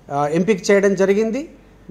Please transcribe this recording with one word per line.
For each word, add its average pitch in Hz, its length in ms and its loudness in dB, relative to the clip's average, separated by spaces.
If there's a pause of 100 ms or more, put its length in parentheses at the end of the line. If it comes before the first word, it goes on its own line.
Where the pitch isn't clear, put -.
(120)
ఆ, 143 160 -2
ఎంపిక 180 440 0
చేయడం 196 240 2
జరిగింది. 214 540 0 (420)